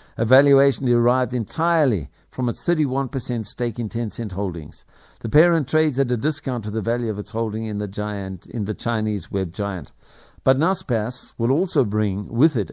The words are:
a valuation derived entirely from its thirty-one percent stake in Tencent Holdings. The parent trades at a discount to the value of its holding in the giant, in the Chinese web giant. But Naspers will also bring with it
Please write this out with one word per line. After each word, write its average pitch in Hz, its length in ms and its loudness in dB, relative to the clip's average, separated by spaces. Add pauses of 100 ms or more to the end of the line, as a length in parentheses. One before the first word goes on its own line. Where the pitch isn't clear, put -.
(160)
a 113 100 0
valuation 139 600 6
derived 120 480 2
entirely 131 760 0 (220)
from 123 200 -2
its - 140 -6
thirty-one 139 460 0
percent 120 380 -4
stake 120 320 -6
in 113 100 -4
Tencent 113 420 -6
Holdings. 85 540 -6 (360)
The 117 80 -4
parent 160 380 4
trades 156 320 0
at 127 120 2
a 120 60 0
discount 123 480 -2
to 107 60 -4
the 110 100 -2
value 117 280 0
of 101 80 -2
its 101 140 -8
holding 113 340 -4
in 104 140 -4
the 104 80 -2
giant, 101 580 -6
in 110 200 -4
the 101 100 -2
Chinese 107 560 -2
web 95 220 -2
giant. 98 380 -4 (520)
But 131 160 2
Naspers 123 800 -2
will 117 120 2
also 156 320 0
bring 104 440 -2
with 131 300 2
it 95 160 -2